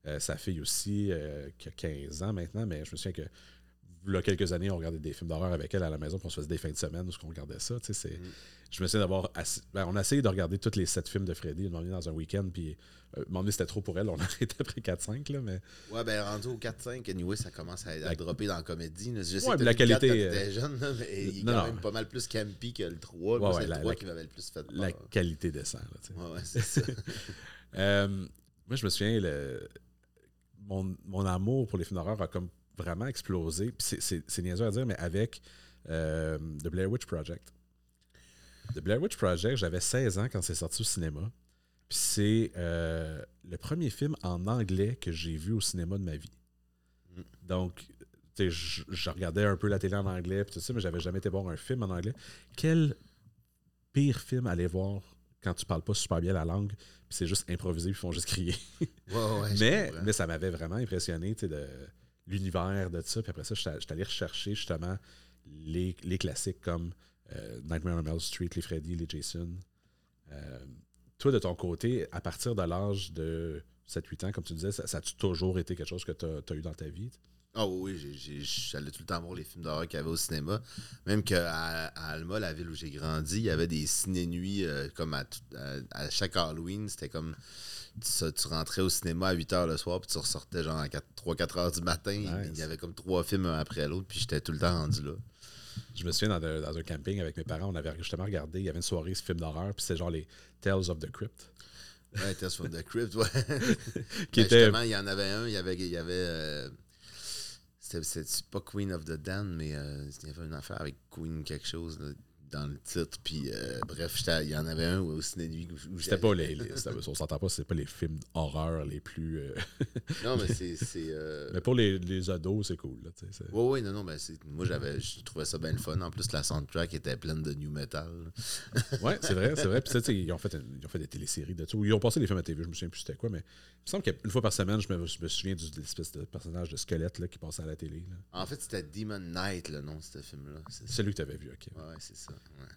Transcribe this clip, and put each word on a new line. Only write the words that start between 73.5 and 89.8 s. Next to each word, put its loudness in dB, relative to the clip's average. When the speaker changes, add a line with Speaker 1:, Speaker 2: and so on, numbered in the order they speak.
Speaker 1:
sept, -4
huit -8
ans, -2
comme -4
tu -8
disais, -2
ça, -4
ça -4
a-tu -8
toujours 2
été 0
quelque -6
chose -6
que -4
t'as, -4
t'as -6
eu -6
dans -6
ta -10
vie ? -8
Speaker 2:
Ah 2
oui, -2
oui, -6
j'ai, -10
j'ai, -10
j'allais -4
tout -14
le -14
temps 0
voir -8
les -8
films -12
d'horreur 0
qu'il -4
y 0
avait -2
au 2
cinéma. 0
Même 4
qu'à, 4
à -4
Alma, -4
la -2
ville -6
où -6
j'ai -8
grandi, 0
il 2
y 4
avait 6
des 2
ciné-nuits, 2
euh, -2
comme -2
à -2
tout, -10
à, -6
à -4
chaque 2
Halloween. 0
C'était -6
comme, -4
ça, 2
tu -2
rentrais 2
au 6
cinéma 2
à 6
huit 0
heures 4
le 2
soir, -2